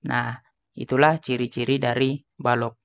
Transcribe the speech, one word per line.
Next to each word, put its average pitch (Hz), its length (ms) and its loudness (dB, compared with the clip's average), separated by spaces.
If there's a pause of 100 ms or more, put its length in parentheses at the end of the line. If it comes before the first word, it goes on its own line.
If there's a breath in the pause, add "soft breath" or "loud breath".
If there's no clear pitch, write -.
Nah, 120 400 -4 (320)
itulah 147 480 2
ciri-ciri 123 560 -2
dari 131 400 0 (160)
balok. 120 500 -2